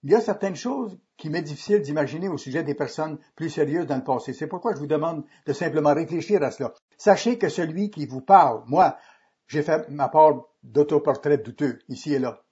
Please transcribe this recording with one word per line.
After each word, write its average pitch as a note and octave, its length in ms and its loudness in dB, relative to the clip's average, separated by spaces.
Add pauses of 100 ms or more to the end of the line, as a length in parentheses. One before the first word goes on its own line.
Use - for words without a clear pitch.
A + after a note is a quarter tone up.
Il C#3+ 80 -2
y F#3 40 8
a A#3 60 6
certaines G3 360 -4
choses B3 420 -8 (200)
qui D#3+ 100 -12
m'est D#3+ 140 -4
difficile D3+ 400 -2
d'imaginer D3 460 -4
au E3 100 -6
sujet C#3+ 240 -6
des D3 120 -4
personnes D3+ 440 -8 (180)
plus D#3+ 140 -6
sérieuses D3+ 360 -2
dans C#3 120 -2
le B2+ 60 -8
passé. B2+ 280 -4
C'est D#3 140 -8
pourquoi F#3 280 -6
je C#3 40 -12
vous C#3+ 80 -10
demande D3+ 380 -2 (200)
de D3 80 -4
simplement D3 400 0
réfléchir E3 500 0
à C3+ 80 -2
cela. - 220 -8 (240)
Sachez G#3+ 400 4
que F#3 140 0
celui F3 400 -4
qui D3+ 160 -10
vous C3 160 -10
parle, C#3 440 6
moi, D3+ 300 4 (500)
j'ai D3 160 -4
fait D#3 280 -2
ma C#3+ 180 -4
part D#3 380 6 (160)
d'autoportrait D3 760 2
douteux, B2 520 -4
ici C#3+ 260 -6
et C3+ 40 0
là. B2 340 -6